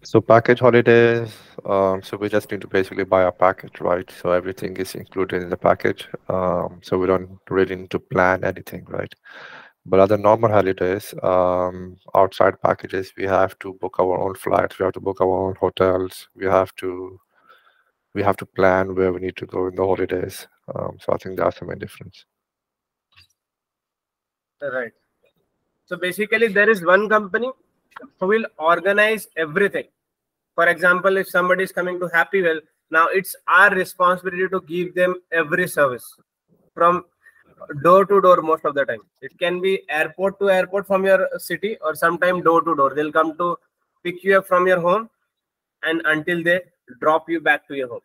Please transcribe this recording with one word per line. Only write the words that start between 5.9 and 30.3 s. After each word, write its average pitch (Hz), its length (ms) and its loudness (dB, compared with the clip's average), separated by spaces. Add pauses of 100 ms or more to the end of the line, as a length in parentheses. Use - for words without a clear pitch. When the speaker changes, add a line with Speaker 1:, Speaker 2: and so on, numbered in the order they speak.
Speaker 1:
Um, 90 540 -4
so 95 160 -2
we 92 80 0
don't 92 320 -2 (100)
really 92 260 0
need 92 140 -14
to 92 100 -4
plan 92 440 0
anything, 92 420 -8
right? - 260 -10 (760)
But 95 120 2
other 98 180 4
normal 107 340 2
holidays, 95 720 0
um, 90 720 -2 (160)
outside 98 480 2
packages, 92 560 -4
we 98 80 -6
have 95 340 0
to 95 140 -14
book - 260 -12
our 90 200 0
own 95 160 -4
flights, 92 420 -2
we 95 80 -2
have 95 80 -2
to - 60 -12
book 98 220 -4
our 92 260 0
own 95 80 -6
hotels, 92 800 -2
we 95 100 -10
have 95 300 0
to, 92 440 -10 (920)
we 101 80 -4
have 101 160 0
to - 80 -12
plan 95 480 2
where 92 180 0
we 90 100 -6
need 92 160 -8
to 92 100 -12
go 92 200 -4
in 92 80 -8
the 95 80 -2
holidays. 92 640 -4 (280)
Um, 95 240 -10
so - 140 -6
I - 40 -4
think 92 200 -12
that's 90 220 -2
the - 60 -14
main 92 140 -12
difference. - 460 -18 (2250)
Speaker 2:
Right. 127 300 -6 (960)
So 180 100 -8
basically, 208 500 0
there 202 200 4
is 208 160 2
one 190 240 6
company 214 440 0 (680)
who 185 80 -2
will 220 180 0 (120)
organize 196 680 0 (100)
everything. 160 480 -2 (680)